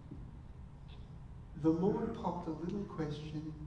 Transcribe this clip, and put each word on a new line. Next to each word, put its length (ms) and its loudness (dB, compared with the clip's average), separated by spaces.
the 80 10
Lord 440 6
popped 340 0
a 160 -2
little 200 0
question 680 -2